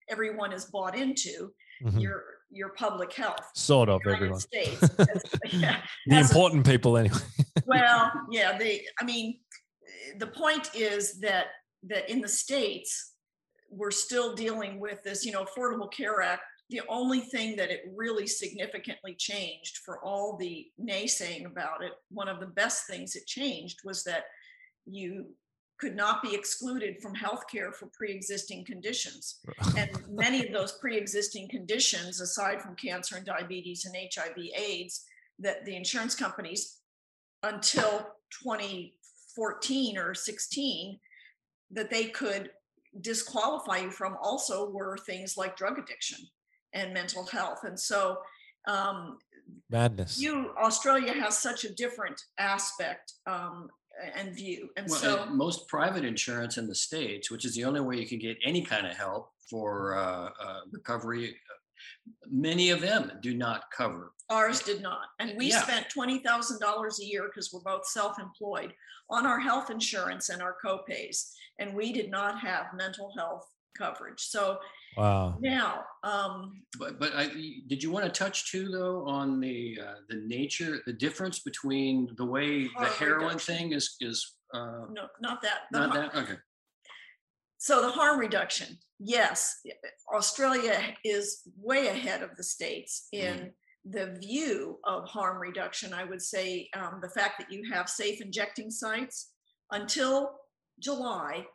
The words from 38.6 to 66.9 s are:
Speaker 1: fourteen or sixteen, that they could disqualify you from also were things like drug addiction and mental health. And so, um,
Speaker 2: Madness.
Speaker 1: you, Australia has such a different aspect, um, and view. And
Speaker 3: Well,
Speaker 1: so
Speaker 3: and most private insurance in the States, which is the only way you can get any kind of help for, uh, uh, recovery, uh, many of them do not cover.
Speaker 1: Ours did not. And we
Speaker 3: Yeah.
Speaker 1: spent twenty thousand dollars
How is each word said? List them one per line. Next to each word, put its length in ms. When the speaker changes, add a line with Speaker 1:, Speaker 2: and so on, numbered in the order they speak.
Speaker 1:
fourteen 640
or 160
sixteen, 840
that 180
they 140
could 460
disqualify 800
you 120
from 320
also 480
were 260
things 400
like 200
drug 220
addiction 400
and 220
mental 320
health. 380
And 140
so, 400
um, 500
Speaker 2:
Madness. 500
Speaker 1:
you, 320
Australia 500
has 240
such 280
a 100
different 460
aspect, 760
um, 420
and 180
view. 420
And 120
Speaker 3:
Well, 100
Speaker 1:
so 260
Speaker 3:
and 120
most 320
private 360
insurance 540
in 80
the 80
States, 560
which 140
is 100
the 100
only 160
way 180
you 100
can 100
get 260
any 200
kind 220
of 100
help 340
for, 460
uh, 340
uh, 200
recovery, 560
uh, 260
many 420
of 100
them 320
do 120
not 280
cover. 360
Speaker 1:
Ours 300
did 220
not. 200
And 160
we 140
Speaker 3:
Yeah. 120
Speaker 1:
spent 280
twenty 300
thousand 400
dollars 400